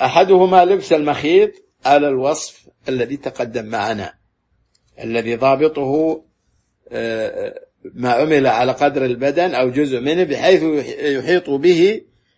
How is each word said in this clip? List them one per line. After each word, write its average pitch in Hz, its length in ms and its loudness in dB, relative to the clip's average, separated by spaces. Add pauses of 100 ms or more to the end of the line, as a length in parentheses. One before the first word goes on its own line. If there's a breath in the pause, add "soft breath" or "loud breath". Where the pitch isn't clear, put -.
أحدهما 185 600 4
لبس 180 280 0
المخيط 151 580 2 (360)
على 143 220 4
الوصف 139 600 -4 (200)
الذي 127 280 -4
تقدم 117 480 -8
معنا، 107 500 -6 (840)
الذي 117 360 -4
ضابطه، 147 880 0 (680)
آه، 113 680 -6 (340)
ما 123 180 -2
عمل 143 340 2
على 120 260 0
قدر 143 320 0
البدن 139 500 -2
أو 127 160 0
جزء 131 300 -2
منه 160 240 0
بحيث 151 380 2
يح-، 139 380 -4
يحيط 147 500 -2
به 175 500 2 (380)